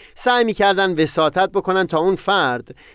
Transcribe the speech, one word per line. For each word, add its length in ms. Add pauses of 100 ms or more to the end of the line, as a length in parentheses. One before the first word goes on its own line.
(140)
سعی 300
می‌کردن 480
وساطت 600
بکنن 340
تا 120
اون 160
فرد 600 (180)